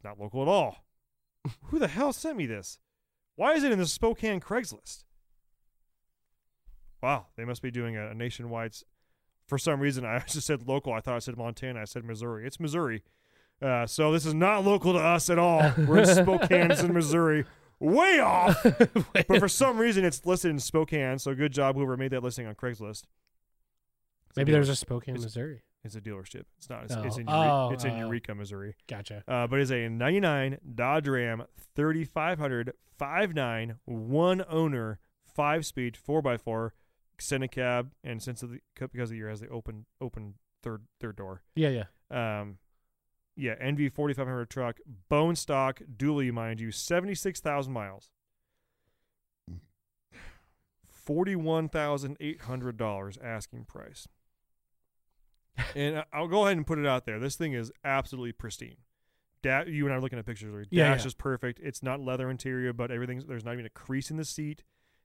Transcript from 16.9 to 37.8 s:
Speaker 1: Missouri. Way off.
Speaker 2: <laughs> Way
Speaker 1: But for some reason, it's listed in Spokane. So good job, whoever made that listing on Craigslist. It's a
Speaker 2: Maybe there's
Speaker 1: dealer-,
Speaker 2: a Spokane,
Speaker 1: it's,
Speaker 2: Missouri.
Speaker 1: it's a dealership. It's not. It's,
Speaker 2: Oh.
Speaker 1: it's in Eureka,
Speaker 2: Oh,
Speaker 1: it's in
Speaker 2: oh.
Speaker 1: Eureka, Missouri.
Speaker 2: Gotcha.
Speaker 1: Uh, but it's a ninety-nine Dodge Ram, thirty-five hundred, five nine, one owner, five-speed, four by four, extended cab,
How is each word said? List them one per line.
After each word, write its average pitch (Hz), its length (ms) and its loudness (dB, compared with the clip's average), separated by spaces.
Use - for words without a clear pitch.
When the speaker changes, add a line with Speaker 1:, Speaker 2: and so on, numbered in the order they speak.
Speaker 1:
Missouri. 160 520 4
Way 302 420 6
off. 180 440 6
Speaker 2:
<laughs> - 500 4
Way 175 120 4
Speaker 1:
But 233 120 8
for 196 100 6
some 262 300 4
reason, 220 260 4
it's 165 220 0
listed 180 240 2
in 147 80 -2
Spokane. 143 600 -2
So 135 160 -4
good 139 180 0
job, 135 240 2
whoever 131 200 0
made 131 140 -4
that 127 120 -2
listing 123 240 -6
on 107 80 -10
Craigslist. 113 500 -10
It's - 80 -20
a 139 40 2
Speaker 2:
Maybe 143 120 4
there's 147 140 6
Speaker 1:
dealer-, 139 60 2
Speaker 2:
a 135 40 0
Spokane, 123 400 -6
Speaker 1:
it's, 117 80 -6
Speaker 2:
Missouri. 120 380 -8
Speaker 1:
it's 104 120 -14
a 110 80 -12
dealership. 101 420 -14
It's - 100 -20
not. 120 160 -14
It's, 120 100 -8
Speaker 2:
Oh. 113 100 -6
Speaker 1:
it's 117 120 -4
in 117 100 -8
Eureka, 156 240 4
Speaker 2:
Oh, 131 220 2
Speaker 1:
it's 127 120 -4
in 131 80 0
Speaker 2:
oh. 117 80 -6
Speaker 1:
Eureka, 113 340 -6
Missouri. 101 420 -12
Speaker 2:
Gotcha. 104 400 -12
Speaker 1:
Uh, 123 200 0
but 131 140 0
it's 135 100 0
a 117 180 0
ninety-nine 139 720 0
Dodge 139 340 0
Ram, 120 360 -2
thirty-five 156 640 -2
hundred, 127 340 -2
five 165 360 -2
nine, 117 420 -2
one 147 600 2
owner, 139 520 -2
five-speed, 147 720 -2
four 151 260 -2
by 127 140 0
four, 113 380 -6
extended 131 360 -4
cab, 123 400 -2